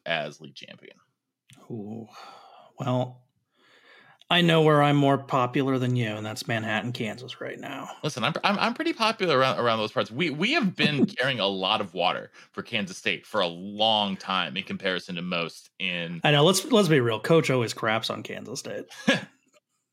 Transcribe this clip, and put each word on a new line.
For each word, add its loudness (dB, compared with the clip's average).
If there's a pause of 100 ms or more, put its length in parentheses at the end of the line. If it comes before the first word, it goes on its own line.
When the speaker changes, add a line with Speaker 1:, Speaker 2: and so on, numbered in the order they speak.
Speaker 1:
as -4
league -20
champion. -20 (760)
Speaker 2:
Ooh. -10 (720)
Well, -4 (1080)
I 4
know 6
where 6
I'm 6
more 6
popular 0
than 0
you, 0
and -6
that's -8
Manhattan, -2
Kansas -8
right -10
now. -10 (140)
Speaker 1:
Listen, -4
I'm, -2
I'm, 2
I'm 0
pretty -2
popular 2
around, 4
around 2
those -2
parts. -2
We, -2
we -2
have 2
been 2
Speaker 2:
<laughs> -8
Speaker 1:
carrying 0
a 0
lot 0
of -6
water -2 (180)
for -10
Kansas -4
State -4
for -2
a 4
long 0
time -2
in -6
comparison -4
to -6
most -6
in -6
Speaker 2:
I 4
know. 4
Let's, 2
let's 4
be 6
real. 2
Coach 2
always 0
craps -2
on -8
Kansas -10
State. -10 (200)
Speaker 1:
<laughs> 4 (720)